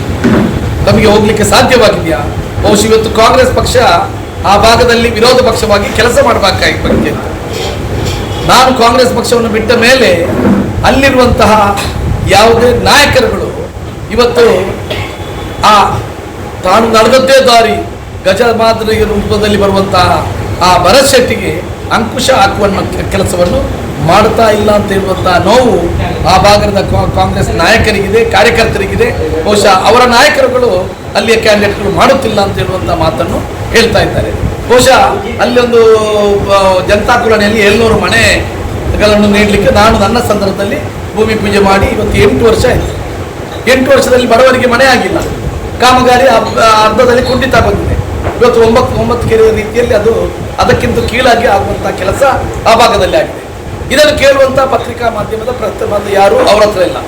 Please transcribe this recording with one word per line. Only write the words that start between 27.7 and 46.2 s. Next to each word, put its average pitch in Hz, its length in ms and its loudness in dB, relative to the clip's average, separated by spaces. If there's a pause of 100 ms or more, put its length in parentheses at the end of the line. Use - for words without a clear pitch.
ಕಾರ್ಯಕರ್ತರಿಗಿದೆ. 208 840 0 (340)
ಬಹುಶಃ 202 440 2
ಅವರ 233 140 4
ನಾಯಕರುಗಳು 240 880 0 (260)
ಅಲ್ಲಿಯ 226 200 0
ಕ್ಯಾಂಡಿಡೇಟ್‌ಗಳು 202 600 0
ಮಾಡುತ್ತಿಲ್ಲ 226 440 2
ಅಂತ 190 180 -2
ಹೇಳುವಂತಹ 180 360 -4
ಮಾತನ್ನು 160 440 -2 (320)
ಹೇಳ್ತಾ 208 320 2
ಇದ್ದಾರೆ. - 280 -2 (380)
ಬಹುಶಃ 254 460 4 (260)
ಅಲ್ಲಿ 247 200 2
ಒಂದು, 233 200 4 (720)
ಆ, 190 340 2
ಜನತಾ 202 300 0
ಕಾಲೋನಿಯಲ್ಲಿ 214 440 0
ಏಳ್ನೂರು 214 380 2
ಮನೆಗಳನ್ನು 208 1300 0
ನೀಡಲಿಕ್ಕೆ 202 460 2
ನಾನು 214 240 2
ನನ್ನ 202 200 0
ಸಂದರ್ಭದಲ್ಲಿ 202 640 -4 (320)
ಭೂಮಿ 220 180 0
ಪೂಜೆ 202 240 -2
ಮಾಡಿ 196 280 2
ಇವತ್ತು 208 320 -2
ಎಂಟು 240 260 2
ವರ್ಷ 220 220 2
ಆಯ್ತು. - 380 -2 (680)
ಎಂಟು 262 180 0
ವರ್ಷದಲ್ಲಿ 247 380 2
ಬಡವರಿಗೆ 247 380 4
ಮನೆ 240 180 2
ಆಗಿಲ್ಲ, 185 360 0 (600)
ಕಾಮಗಾರಿ 254 460 4